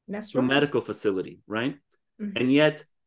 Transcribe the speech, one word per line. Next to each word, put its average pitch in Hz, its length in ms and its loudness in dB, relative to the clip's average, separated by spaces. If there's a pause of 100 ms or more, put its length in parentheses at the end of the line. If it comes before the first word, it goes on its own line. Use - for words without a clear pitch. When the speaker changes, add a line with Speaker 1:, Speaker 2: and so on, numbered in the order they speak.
Speaker 1:
That's 202 240 -12
Speaker 2:
to 127 80 0
a - 20 2
Speaker 1:
right. 127 60 2
Speaker 2:
medical 139 340 2
facility, 92 640 -4
right? 120 320 -4 (420)
Speaker 1:
Mm-hmm. 208 180 -6
Speaker 2:
And 127 140 2
yet, 151 320 4 (240)